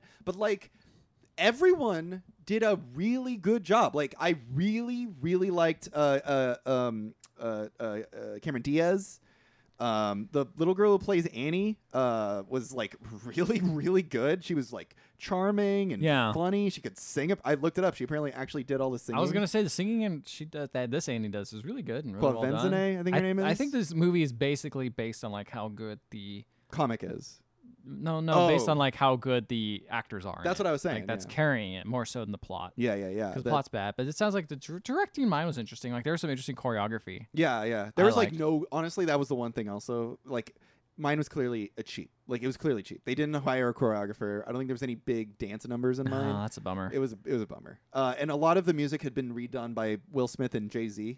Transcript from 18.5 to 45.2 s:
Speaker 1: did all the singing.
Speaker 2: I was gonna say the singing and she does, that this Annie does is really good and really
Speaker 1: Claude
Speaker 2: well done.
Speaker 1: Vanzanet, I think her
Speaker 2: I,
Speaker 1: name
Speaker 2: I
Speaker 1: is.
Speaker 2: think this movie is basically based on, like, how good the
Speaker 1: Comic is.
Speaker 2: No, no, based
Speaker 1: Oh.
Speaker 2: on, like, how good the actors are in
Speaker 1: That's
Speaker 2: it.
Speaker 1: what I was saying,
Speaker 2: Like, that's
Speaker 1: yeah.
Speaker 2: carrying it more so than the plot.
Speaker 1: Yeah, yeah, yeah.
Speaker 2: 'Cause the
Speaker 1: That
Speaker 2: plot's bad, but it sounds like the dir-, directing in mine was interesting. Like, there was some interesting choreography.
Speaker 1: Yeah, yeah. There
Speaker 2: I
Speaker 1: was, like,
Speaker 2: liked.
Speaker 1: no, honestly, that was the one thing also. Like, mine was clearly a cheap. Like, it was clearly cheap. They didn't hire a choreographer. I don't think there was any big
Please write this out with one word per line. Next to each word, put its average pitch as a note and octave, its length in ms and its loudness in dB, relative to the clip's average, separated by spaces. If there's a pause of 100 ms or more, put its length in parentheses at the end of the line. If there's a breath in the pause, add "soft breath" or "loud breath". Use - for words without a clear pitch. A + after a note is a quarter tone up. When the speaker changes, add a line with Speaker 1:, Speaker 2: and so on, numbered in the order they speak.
Speaker 1:
did C3+ 160 0
all C3 120 2
the A#2+ 80 -4
singing. B2 180 -4
Speaker 2:
I D3 40 2
was F3 100 2
gonna G3+ 160 2
say G#3+ 160 2
the E3+ 60 0
singing A3 340 0
and E3+ 240 -4
she - 180 -12
does, D3 260 -8
that B2+ 200 -2
this C3+ 180 -2
Annie A2+ 200 -2
does G2+ 240 -6
is A2 120 -10
really A#3 160 -8
good C3 240 -6
and G2+ 100 -6
really C3 160 4
Speaker 1:
Claude A#2+ 40 0 (160)
Speaker 2:
well - 120 0
done. F#3+ 100 4
Speaker 1:
Vanzanet, F#3+ 260 2
I F3 40 -4
think F#3 120 2
her - 60 6
Speaker 2:
I, - 40 2
Speaker 1:
name F#3+ 140 2
Speaker 2:
I F#3+ 120 2
Speaker 1:
is. G#3 60 2
Speaker 2:
think C#4+ 140 0
this F#3+ 220 0
movie F3 280 4
is C#3 120 0
basically C#3 560 -2
based A2+ 360 -6
on, A2 60 -4
like, G2+ 180 -6
how A2 180 -6
good G#2+ 320 -10 (120)
the G2+ 340 -12 (240)
Speaker 1:
Comic B2 340 0
is. - 360 -10 (440)
Speaker 2:
No, D3+ 360 -4
no, E3 280 6
based C#3 220 4
Speaker 1:
Oh. - 40 4
Speaker 2:
on, D3 40 4
like, C#3 160 4
how C3+ 220 6
good B2 320 2
the G#2+ 420 -2
actors A2 340 -6
are F#2+ 140 -6
in E2+ 60 -10
Speaker 1:
That's F3+ 160 0
Speaker 2:
it. G#3 40 0
Speaker 1:
what F#3 60 2
I - 20 2
was C#3+ 120 0
saying, D3+ 160 -2
Speaker 2:
Like, G2 80 -6
that's G#2+ 180 -4
Speaker 1:
yeah. F2+ 60 -14
Speaker 2:
carrying B2 420 2
it F#2 140 -8
more A#2+ 180 -2
so - 160 -8
than G#2+ 100 -6
the G2 60 -6
plot. F2+ 380 -10
Speaker 1:
Yeah, A#2+ 180 2
yeah, G2 160 -2
yeah. G#2 240 -2
Speaker 2:
'Cause - 40 -6
the A#2+ 120 -2
Speaker 1:
That - 0 -
Speaker 2:
plot's C#3+ 200 2
bad, G2+ 280 -4
but C3 80 -2
it D3 100 -6
sounds G#3 200 0
like E3+ 140 -2
the D3+ 60 -8
dir-, D#3 240 -12
directing D4 440 -2
in A#3 60 4
mine D#3+ 180 2
was D#3+ 100 -2
interesting. A#2 340 -8
Like, A#2+ 120 -4
there D3+ 100 2
was E3 80 -2
some E3 80 -2
interesting C3 260 -4
choreography. G#2+ 800 -2
Speaker 1:
Yeah, B2+ 300 2
yeah. A2 320 -2
There F3+ 100 6
Speaker 2:
I - 20 10
Speaker 1:
was, A3+ 80 6
like, A3+ 140 4
Speaker 2:
liked. D#3+ 100 -6
Speaker 1:
no, D#3 320 2
honestly, E3 340 0
that D3 120 4
was C#3 120 0
the C#3+ 60 0
one A#2+ 160 -2
thing A2+ 160 -4
also. A#2 580 -4
Like, B2 300 -6 (400 soft breath)
mine D3+ 220 0
was D3+ 100 0
clearly A#2+ 480 -2
a A2+ 60 -8
cheap. - 300 -10 (160)
Like, A#2+ 160 -4
it B2+ 40 -2
was C3 80 -2
clearly A#2+ 280 0
cheap. - 200 -14
They B2+ 120 -2
didn't D3+ 260 0
hire C3 280 2
a A#2 40 0
choreographer. G#2 720 0
I A2+ 80 -8
don't B2 80 -4
think C3 80 -4
there B2+ 80 -4
was A#2+ 80 -8
any B2+ 120 -4
big A2 440 -4